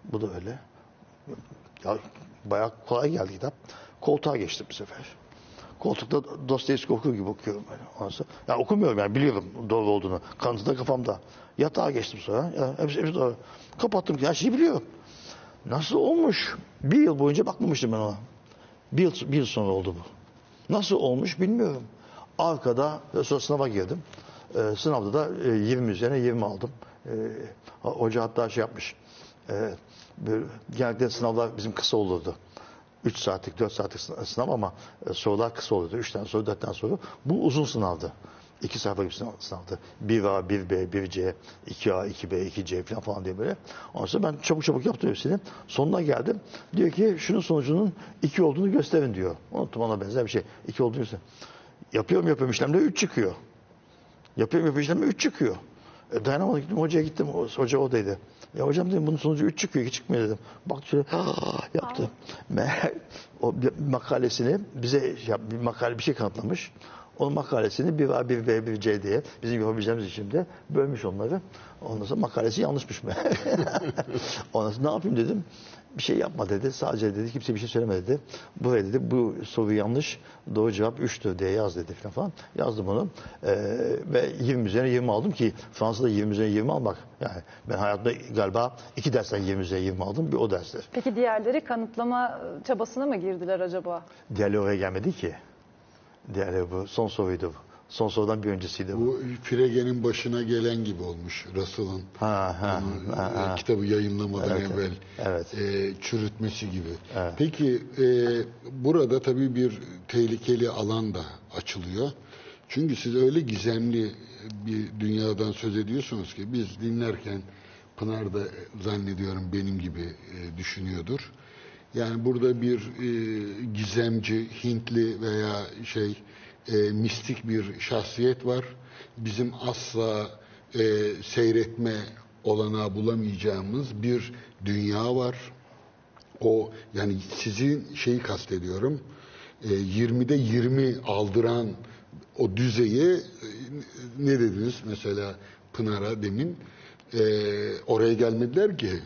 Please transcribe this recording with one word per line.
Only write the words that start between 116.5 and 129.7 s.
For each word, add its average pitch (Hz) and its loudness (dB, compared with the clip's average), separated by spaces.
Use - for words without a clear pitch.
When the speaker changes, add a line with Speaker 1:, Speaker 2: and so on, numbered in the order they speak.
Speaker 3:
biz 98 -4
dinlerken 110 -2
Pınar 110 -4
da 101 -2
zannediyorum 95 -2
benim 98 -2
gibi, 87 -6
e, 85 -12
düşünüyordur. 92 -6
Yani 117 -2
burada 123 2
bir, 123 2
e, 110 -4
gizemci, 110 0
Hintli 113 0
veya 107 0
şey, 107 -2
e, 113 0
mistik 107 0
bir 107 -2
şahsiyet 123 0
var. 123 0
Bizim 117 -2
asla, 113 -2